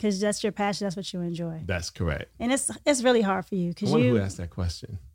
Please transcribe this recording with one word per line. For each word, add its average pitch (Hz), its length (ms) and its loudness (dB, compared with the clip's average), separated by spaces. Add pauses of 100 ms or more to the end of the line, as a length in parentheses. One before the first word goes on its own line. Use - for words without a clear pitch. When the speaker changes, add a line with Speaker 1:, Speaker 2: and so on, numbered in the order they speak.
Speaker 1:
'Cause 202 180 0
that's 208 240 0
your 208 80 0
passion. 202 340 -2
That's 185 100 -4
what 196 180 -10
you 180 80 -4
enjoy. 170 440 -6
Speaker 2:
That's 87 240 -2
correct. - 500 -4
Speaker 1:
And 240 120 0
it's, 262 200 0 (140)
it's 254 180 4
really 240 180 6
hard 190 240 0
for 208 100 -6
you 175 180 0
'cause 202 160 -2
Speaker 2:
I - 20 4
wonder 240 160 6
Speaker 1:
you 120 100 6
Speaker 2:
who 101 40 4
asked 92 160 -4
that 85 120 -6
question. - 480 -4 (180)